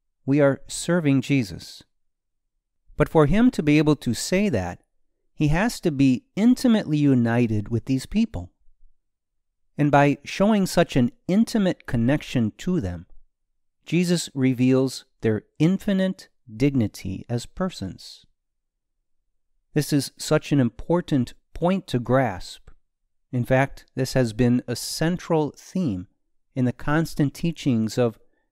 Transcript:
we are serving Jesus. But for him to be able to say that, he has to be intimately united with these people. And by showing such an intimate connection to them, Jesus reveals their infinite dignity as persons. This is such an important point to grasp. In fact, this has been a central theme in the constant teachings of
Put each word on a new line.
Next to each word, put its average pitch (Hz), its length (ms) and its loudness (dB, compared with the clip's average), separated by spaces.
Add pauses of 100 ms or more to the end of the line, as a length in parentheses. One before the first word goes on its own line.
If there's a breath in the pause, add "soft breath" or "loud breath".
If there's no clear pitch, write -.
(240)
we 139 160 2
are 139 280 4
serving 147 540 0
Jesus. 107 600 -4 (1120)
But 151 120 2
for 156 180 4
him 214 240 4
to - 120 -4
be 147 140 4
able 151 200 4
to 120 180 -4
say 196 360 0
that, 90 340 -4 (500)
he 151 140 0
has 180 320 0
to 175 100 -2
be 135 360 2 (100)
intimately 220 600 2
united 117 720 2
with 113 160 -4
these 131 200 -2
people. 196 460 -4 (1300)
And 147 120 2
by 143 320 4
showing 202 420 0
such - 300 0
an 120 160 2 (160)
intimate 202 580 0
connection 120 720 0
to 180 220 -2
them, 87 260 -8 (800)
Jesus 175 480 0
reveals 131 680 2 (160)
their 110 240 -2 (160)
infinite 190 680 0 (240)
dignity 110 760 -2
as 120 180 -6
persons. - 800 -10 (1500)
This 151 180 -2
is - 260 0
such - 320 -2
an 147 80 2
important 139 760 -2 (200)
point 180 320 -2
to 127 140 -2
grasp. 117 720 -4 (600)
In 123 140 -4
fact, 131 500 -2
this 127 200 -4
has 123 180 2
been 123 340 2
a 123 80 -6
central 160 840 -4
theme 110 520 -6 (480)
in 131 80 0
the 123 80 -2
constant 147 600 -2
teachings 120 640 -4
of 120 220 0 (340)